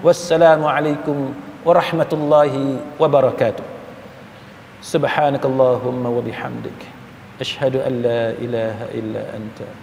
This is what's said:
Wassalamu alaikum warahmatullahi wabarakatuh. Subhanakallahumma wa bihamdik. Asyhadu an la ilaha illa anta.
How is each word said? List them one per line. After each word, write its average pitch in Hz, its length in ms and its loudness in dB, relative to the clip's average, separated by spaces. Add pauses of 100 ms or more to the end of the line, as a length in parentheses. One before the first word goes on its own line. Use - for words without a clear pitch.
Wassalamu 160 640 6
alaikum 143 640 -2 (320)
warahmatullahi 147 1120 2 (240)
wabarakatuh. 131 640 2 (1200)
Subhanakallahumma 131 1300 0
wa 120 80 -2
bihamdik. 120 560 -10 (640)
Asyhadu 131 400 -2
an 123 240 -2
la 117 320 0
ilaha 113 560 -4
illa 110 280 -6 (120)
anta. 107 320 -12 (180)